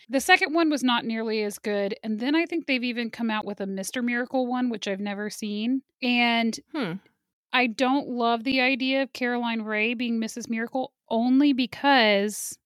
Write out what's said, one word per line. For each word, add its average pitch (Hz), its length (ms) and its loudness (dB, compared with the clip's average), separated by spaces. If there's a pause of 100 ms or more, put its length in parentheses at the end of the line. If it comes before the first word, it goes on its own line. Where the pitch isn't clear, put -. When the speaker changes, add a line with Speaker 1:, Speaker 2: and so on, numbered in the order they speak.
Speaker 1:
The 254 120 0
second 359 340 4
one 330 160 4
was 285 140 0
not 240 200 2
nearly 226 380 -2
as 202 160 -4
good, 202 460 -2
and 214 160 -4
then 277 160 0
I 339 100 2
think 330 220 -6
they've 254 160 0
even 240 260 -4
come 226 220 -4
out 214 140 -2
with 202 140 -8
a 196 60 -4
Mister 196 380 -6
Miracle 247 420 -2
one, 247 240 -2
which 214 180 -6
I've 196 120 -2
never 208 320 -6
seen. 220 500 -2 (220)
And 233 560 2 (160)
Speaker 2:
Hmm. 202 180 -2 (600)
Speaker 1:
I 254 140 2
don't 262 420 0
love 233 340 0
the 262 180 0
idea 262 400 2
of 269 120 -4
Caroline 240 500 -2
Rhea 214 320 -2
being 233 240 -2
Missus 220 280 -6
Miracle, 233 460 -4 (160)
only 262 420 4
because 226 1160 2